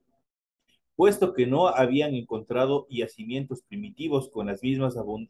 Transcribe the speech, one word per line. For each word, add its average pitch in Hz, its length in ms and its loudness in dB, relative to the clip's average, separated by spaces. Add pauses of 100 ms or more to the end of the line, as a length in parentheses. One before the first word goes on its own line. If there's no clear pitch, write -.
(960)
puesto 196 380 4
que 123 120 2
no 143 220 4
habían 131 480 2
encontrado 123 760 -2
yacimientos 120 720 -6
primitivos 131 680 -4
con 104 180 -6
las 98 160 -6
mismas 131 320 0
abun-, 107 340 -8